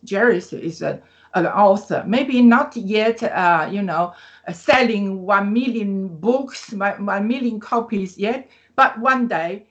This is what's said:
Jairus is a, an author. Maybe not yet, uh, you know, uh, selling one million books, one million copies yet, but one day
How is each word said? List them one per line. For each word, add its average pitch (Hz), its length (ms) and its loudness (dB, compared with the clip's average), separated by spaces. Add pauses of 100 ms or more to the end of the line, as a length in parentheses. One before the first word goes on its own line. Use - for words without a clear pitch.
Jairus 202 440 0
is - 300 -10
a, 160 180 -4 (340)
an 175 120 2
author. 196 600 2
Maybe 254 360 2
not 247 340 6
yet, 214 460 -2
uh, 170 500 2
you 202 80 -4
know, 175 320 -2 (340)
uh, 175 60 -10
selling 202 680 0
one 202 280 2
million 208 580 -2
books, 233 640 -4
one 202 540 -2
million 240 320 -2
copies 220 600 -4
yet, 240 280 -4 (300)
but 240 240 2
one 247 260 0
day 175 440 -6